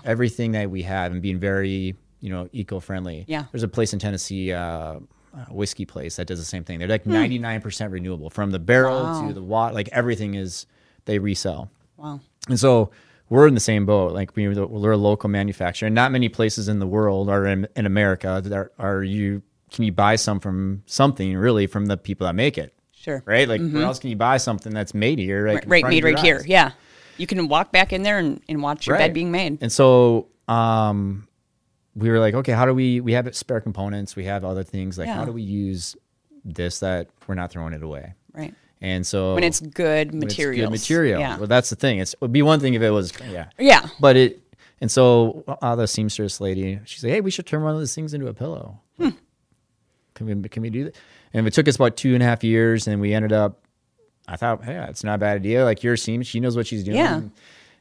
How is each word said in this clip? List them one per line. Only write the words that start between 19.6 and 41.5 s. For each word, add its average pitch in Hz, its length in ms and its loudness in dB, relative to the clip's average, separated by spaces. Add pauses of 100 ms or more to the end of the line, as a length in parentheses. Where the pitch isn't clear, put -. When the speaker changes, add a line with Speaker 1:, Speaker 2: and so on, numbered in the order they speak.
Speaker 1:
can 117 140 -4
you 107 80 0
buy 104 240 4
some 107 220 -2
from, 95 460 -4
something 135 500 0
really 104 320 2
from 101 200 -2
the 101 100 0
people 95 300 -6
that 85 80 -2
make 123 240 0
it. 71 160 -10 (300)
Speaker 2:
Sure. 139 220 -6
Speaker 1:
Right? 117 200 4
Like, 113 140 -2
where 170 80 -2
Speaker 2:
Mm-hmm. 151 140 -2
Speaker 1:
else 131 160 -2
can 135 120 -8
you 113 60 -6
buy 123 220 2
something 110 340 -4
that's 107 220 -6
made 117 240 0
here, 98 280 0
like, 107 100 2
Speaker 2:
Right, - 80 -4
Speaker 1:
in - 60 -10
Speaker 2:
right, 175 120 6
Speaker 1:
front - 100 2
of 160 40 4
Speaker 2:
made 160 120 4
Speaker 1:
your 156 60 4
Speaker 2:
right - 100 2
here. 156 140 6
Speaker 1:
eyes? 143 80 -8
Speaker 2:
Yeah. 170 240 6 (480)
You - 80 -8
can 180 220 -2
walk 151 220 2
back 190 220 4
in 190 100 -2
there 208 160 0
and, 160 300 -2
and 151 140 -4
watch 147 240 -4
your 139 100 2
Speaker 1:
Right. 156 120 4
Speaker 2:
bed 170 60 0
being 170 160 -2
made. 170 300 -2
Speaker 1:
And 117 100 -4
so, 123 580 6 (200)
um, 107 800 0 (640)
we 110 140 0
were 113 100 4
like, 110 160 4
"Okay, 131 180 0
how 117 140 4
do 131 80 4
we, 127 260 2
we 120 120 -2
have 123 240 0
spare 117 240 -4
components, 101 560 -8
we 95 80 -8
have 98 200 -4
other 92 200 -4
things, 95 340 -8
like, 82 100 -6
how - 120 -6
Speaker 2:
Yeah. 113 60 -4
Speaker 1:
do 120 60 -6
we 113 100 -8
use 98 520 -6 (500)
this 87 360 -8
that 92 280 -4 (180)
we're 98 100 -6
not 87 160 -8
throwing 82 220 -8
it 76 80 -12
away?" 78 320 -14 (180)
Speaker 2:
Right. 151 220 -14 (260)
Speaker 1:
And 92 260 -4
so 95 280 0
Speaker 2:
When 175 100 2
it's 170 160 0
good 156 520 -2
Speaker 1:
when 156 120 -6
it's 104 100 -4
good 151 140 -4
Speaker 2:
materials. 120 220 -2
Speaker 1:
material. 110 500 2
Speaker 2:
Yeah. 127 180 -4
Speaker 1:
Well, 104 80 -6
that's 123 240 4